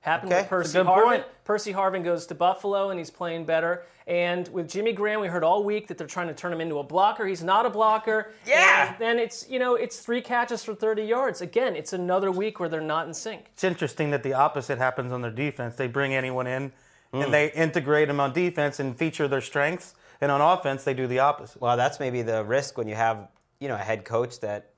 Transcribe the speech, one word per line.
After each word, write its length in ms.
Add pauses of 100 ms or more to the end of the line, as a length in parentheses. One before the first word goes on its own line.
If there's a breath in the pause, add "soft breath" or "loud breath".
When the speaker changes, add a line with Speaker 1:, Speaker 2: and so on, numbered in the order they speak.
Speaker 1:
Happened 300
Speaker 2:
Okay. 100
Speaker 1:
with 80
Percy 240
Speaker 3:
That's 20
a 80
good 40 (120)
Speaker 1:
Harvin. 40
Speaker 3:
point. 220 (180)
Speaker 1:
Percy 300
Harvin 300
goes 240
to 80
Buffalo, 560
and 80
he's 120
playing 340
better. 380 (240 loud breath)
And 420
with 200
Jimmy 240
Graham, 260
we 80
heard 160
all 200
week 240
that 100
they're 100
trying 200
to 60
turn 200
him 80
into 180
a 40
blocker. 440
He's 160
not 220
a 40
blocker. 680
Speaker 2:
<laughs> 80
Yeah. 440
Speaker 1:
And 100
then 200
it's, 300
you 100
know, 160
it's 240
three 220
catches 420
for 100
thirty 300
yards. 380
Again, 340
it's 180
another 380
week 280
where 100
they're 120
not 260
in 60
sync. 400
Speaker 3:
It's 100
interesting 480
that 120
the 100
opposite 460
happens 320
on 100
their 100 (140)
defense. 300
They 120
bring 280
anyone 320
in, 240 (420 soft breath)
Speaker 2:
Mm. 120
Speaker 3:
and 80
they 180
integrate 560
them 120
on 140
defense 460
and 180
feature 300
their 140
strengths. 520 (260 soft breath)
And 120
on 100
offense, 420
they 100
do 140
the 120
opposite. 420
Speaker 2:
Well, 160
that's 220
maybe 220
the 220
risk 340
when 100
you 80
have, 320 (320)
you 80
know, 80
a 140
head 160
coach 360
that 260 (100)